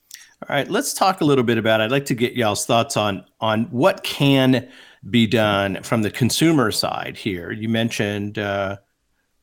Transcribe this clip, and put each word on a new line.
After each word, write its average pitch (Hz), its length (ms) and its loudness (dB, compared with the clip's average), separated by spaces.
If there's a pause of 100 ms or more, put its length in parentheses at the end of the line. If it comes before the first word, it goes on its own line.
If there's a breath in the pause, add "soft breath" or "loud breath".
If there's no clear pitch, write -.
(480 loud breath)
All - 80 -2
right, 135 120 -2
let's 220 260 -2
talk 190 260 0
a 196 40 0
little 135 200 4
bit 113 140 2
about 110 220 2
it. 110 40 2
I'd 110 80 -2
like 139 140 0
to 139 80 0
get 117 180 0
y'all's 107 320 0
thoughts 117 320 0
on, 104 280 -2 (160)
on 110 260 0
what 165 360 0
can 131 680 2 (420 loud breath)
be 113 160 4
done 101 560 0
from 117 180 -2
the 104 100 -2
consumer 131 640 2
side - 440 -6
here. 90 360 -6
You 110 160 -6
mentioned, 107 720 -2
uh, 98 400 -4 (640)